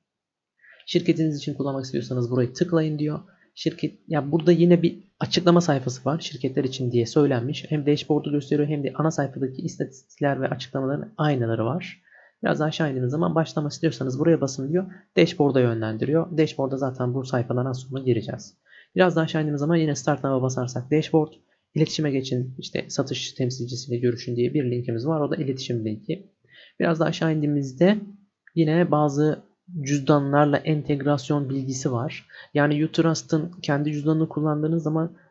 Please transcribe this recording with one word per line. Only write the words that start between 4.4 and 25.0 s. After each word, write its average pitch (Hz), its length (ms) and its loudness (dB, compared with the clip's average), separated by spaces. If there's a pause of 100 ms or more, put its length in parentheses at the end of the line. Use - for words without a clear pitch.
yine 170 300 8
bir - 220 0 (160)
açıklama 175 420 4
sayfası 131 440 0
var. 147 140 0
Şirketler 135 440 -4
için 131 280 -2
diye 120 140 4
söylenmiş. 139 640 0
Hem 151 160 -2
dashboard'u 147 460 2
gösteriyor 147 360 0
hem 147 160 -2
de - 120 -4
ana 160 160 0
sayfadaki 135 500 -4
istatistikler 143 800 -4
ve 135 60 0
açıklamaların 135 680 -6
aynaları 117 480 0
var. 156 360 -6 (420)
Biraz 151 180 0
aşağı 151 280 -2
indiğimiz 127 220 -2
zaman 160 240 0
başlamak 156 360 -2
istiyorsanız 135 480 -2
buraya 160 220 4
basın 135 300 -4
diyor. 185 140 0 (320)
Dashboard'a 143 420 4
yönlendiriyor. 120 800 0
Dashboard'a 139 400 0
zaten 127 360 -2
bu 131 120 -4
sayfadan 123 400 -2
az 127 140 -4
sonra 131 240 -10
gireceğiz. 110 540 -2 (380)
Biraz 180 200 4
daha 165 80 2
aşağı 160 180 -2
indiğimiz 147 180 -2
zaman 160 160 0
yine 156 200 2
Start 139 280 -2
Now'a 135 180 0
basarsak 127 500 -4
dashboard, 151 420 2 (420)
iletişime 151 360 0
geçin, 127 460 -4
işte - 300 -8
satış - 460 -4
temsilcisiyle 123 640 -6
görüşün 120 380 -2
diye 123 180 0
bir 131 180 0
linkimiz 123 360 -4